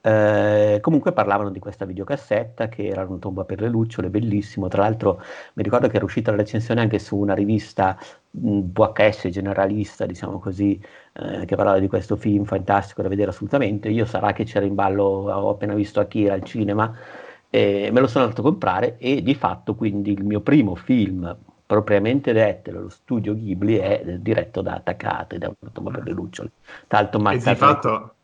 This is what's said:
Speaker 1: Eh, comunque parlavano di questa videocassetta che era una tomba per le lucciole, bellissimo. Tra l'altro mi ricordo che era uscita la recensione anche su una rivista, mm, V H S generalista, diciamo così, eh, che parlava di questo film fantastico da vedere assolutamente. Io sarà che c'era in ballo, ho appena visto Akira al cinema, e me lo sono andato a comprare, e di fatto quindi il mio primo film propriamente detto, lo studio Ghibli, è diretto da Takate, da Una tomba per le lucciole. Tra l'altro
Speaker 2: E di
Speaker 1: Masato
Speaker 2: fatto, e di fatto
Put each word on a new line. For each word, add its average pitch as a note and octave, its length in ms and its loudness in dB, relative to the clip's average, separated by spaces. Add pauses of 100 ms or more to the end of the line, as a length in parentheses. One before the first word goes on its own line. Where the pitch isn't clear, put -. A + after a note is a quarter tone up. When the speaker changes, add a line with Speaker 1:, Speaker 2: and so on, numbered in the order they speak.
Speaker 1:
Eh, G#2 800 4
comunque D#3 320 2
parlavano G2+ 380 2
di F#2+ 80 -10
questa G2+ 260 -10
videocassetta A2 840 -4
che G#2 180 -8
era F#2+ 180 -4
una F2+ 140 -8
tomba F#2+ 260 -6
per G2 160 -8
le A2+ 80 0
lucciole, A2+ 400 -2
bellissimo. G2+ 600 -2
Tra G2 140 0
l'altro G#2 380 2 (340)
mi - 100 -2
ricordo B2 240 2
che A2+ 80 0
era G2+ 80 2
uscita A2+ 260 -2
la G#2 60 2
recensione A2+ 440 0
anche A2 200 2
su - 160 -6
una G2+ 180 0
rivista, G2+ 640 0 (400)
mm, G#2 220 0 (120)
V G#2 220 4
H G#2 160 6
S G2+ 180 -4
generalista, G2 760 -2
diciamo G2 320 -8
così, G2 420 0 (340)
eh, F#2+ 300 -8
che F#2 120 -2
parlava G2 240 4
di G2 80 2
questo F#2+ 280 -2
film G2+ 280 0
fantastico G2 580 -2
da F#2+ 60 -2
vedere G2 220 0
assolutamente. G#2+ 580 -2
Io A2 180 0
sarà G2+ 260 0
che G2+ 120 -2
c'era G2+ 200 0
in G2+ 120 -2
ballo, G2 260 2
ho G2 480 0
appena G2+ 240 -4
visto G#2 240 -2
Akira G#2 340 2
al F#2+ 120 -4
cinema, A2 500 -2 (560)
e G2+ 420 2
me A#2+ 80 6
lo C3+ 60 4
sono C3 180 2
andato G#2+ 160 -4
a G#2+ 40 -4
comprare, B2 540 0
e B2+ 220 0
di A2+ 140 0
fatto G2+ 400 -4
quindi G2+ 380 -2
il F#2+ 120 -4
mio G#2 160 0
primo A#2 360 2
film F#2 600 0 (300)
propriamente G#2+ 680 2
detto, A2 380 2
lo F#2 180 -12
studio G#2+ 460 -4
Ghibli, G#2+ 420 0
è F#2+ 280 0 (160)
diretto G2 420 -2
da F#2 200 -6
Takate, - 560 -6
da - 100 -6 (100)
Una - 140 -18
tomba - 180 -10
per - 140 -8
le - 80 -8
lucciole. F#2+ 380 -10 (360)
Tra G#2+ 140 4
l'altro G#2+ 180 0
Speaker 2:
E G#2 40 2
di G#2 140 4
Speaker 1:
Masato A#2+ 200 2
Speaker 2:
fatto, C#3+ 320 4
e - 20 2
di A2 60 0
fatto A#2+ 140 -10 (140)